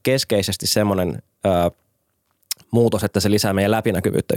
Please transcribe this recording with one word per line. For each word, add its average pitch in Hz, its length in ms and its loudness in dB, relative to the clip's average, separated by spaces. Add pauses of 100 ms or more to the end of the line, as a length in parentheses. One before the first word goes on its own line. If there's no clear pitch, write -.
keskeisesti 113 640 -2
semmoinen, 92 560 -2 (240)
ö, 87 240 2 (1000)
muutos, 113 340 2
että 98 160 -2
se 101 100 0
lisää 104 220 2
meidän 98 180 2
läpinäkyvyyttä 110 680 0